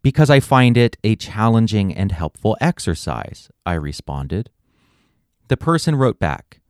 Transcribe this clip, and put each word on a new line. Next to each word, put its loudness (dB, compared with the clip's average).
"Because 4
I 6
find 4
it 2
a 0
challenging 0
and -2
helpful -4
exercise," -4
I -4
responded. -6
The 0
person 0
wrote 0
back -6